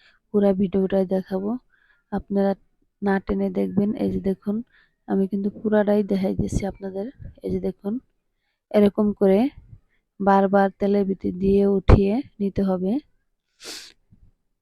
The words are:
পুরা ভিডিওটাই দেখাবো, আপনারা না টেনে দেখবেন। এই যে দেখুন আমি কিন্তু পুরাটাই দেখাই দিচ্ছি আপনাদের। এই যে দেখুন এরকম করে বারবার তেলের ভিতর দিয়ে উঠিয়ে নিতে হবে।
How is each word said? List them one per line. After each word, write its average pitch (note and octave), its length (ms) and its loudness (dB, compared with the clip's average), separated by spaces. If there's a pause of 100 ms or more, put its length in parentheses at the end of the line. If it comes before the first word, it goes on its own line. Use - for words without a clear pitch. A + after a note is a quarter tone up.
(340)
পুরা G3+ 180 4
ভিডিওটাই F#3+ 540 0
দেখাবো, F#3+ 440 -4 (600)
আপনারা G3 400 -2 (500)
না G3 180 0
টেনে G3 300 -4
দেখবেন। G3 460 -2
এই G3 140 -2
যে F#3 100 -4
দেখুন G3 360 -4 (520)
আমি G3 180 0
কিন্তু G3 300 -4
পুরাটাই G#3 480 0
দেখাই G3 300 -2
দিচ্ছি F#3+ 320 -4
আপনাদের। F#3+ 400 -8 (360)
এই F#3+ 80 -6
যে F#3 100 -4
দেখুন F#3+ 320 -6 (800)
এরকম G#3 420 4
করে G3 280 4 (800)
বারবার G3 540 4
তেলের G3+ 320 0
ভিতর G3 320 -4
দিয়ে G3 300 2
উঠিয়ে G3 440 4 (260)
নিতে G3+ 240 -4
হবে। F#3 300 -2 (1700)